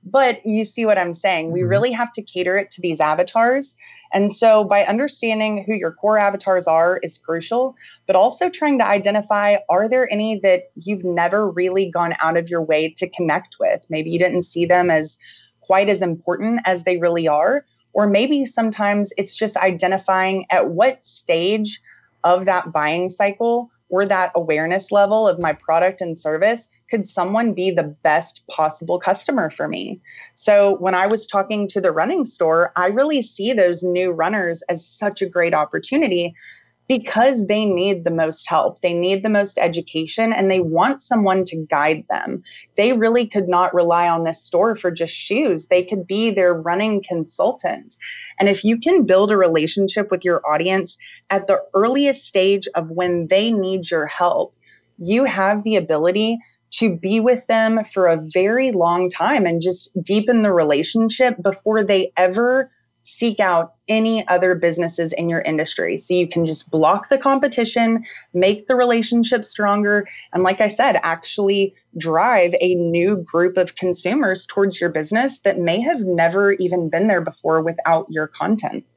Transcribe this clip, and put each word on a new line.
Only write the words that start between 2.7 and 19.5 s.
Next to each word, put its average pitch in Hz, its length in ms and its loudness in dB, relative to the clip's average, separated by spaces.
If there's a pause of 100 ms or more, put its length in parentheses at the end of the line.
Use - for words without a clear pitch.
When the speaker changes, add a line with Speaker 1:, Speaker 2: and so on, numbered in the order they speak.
Speaker 1:
these 165 200 -2
avatars. 226 720 0 (380)
And 202 180 2
so 220 320 4
by 202 200 2
understanding 214 840 -2
who 214 80 -2
your 175 180 -4
core 214 280 0
avatars 196 480 0
are 165 340 2
is 170 160 -10
crucial, 226 580 -4 (300)
but 185 100 0
also 247 320 2
trying 294 300 0
to 226 80 4
identify, 208 720 2 (120)
are 202 200 2
there 254 240 2
any 214 280 -2
that 185 240 2 (100)
you've 185 280 -6
never 180 460 0
really 185 400 -2
gone 170 300 -2
out 165 180 0
of 170 100 -2
your 170 140 -4
way 160 360 0
to 180 120 -6
connect 165 500 -4
with? - 300 -2
Maybe 160 220 -6
you 170 80 -2
didn't 180 240 0
see 170 240 -4
them 180 240 2
as 156 260 -2 (440)
quite 196 280 2
as 190 140 0
important 180 640 -4
as 180 180 -2
they 180 140 0
really 170 300 0
are. 180 380 0 (280)
Or 208 140 2
maybe 262 380 2
sometimes 208 720 -2
it's 196 180 -6
just 208 220 -4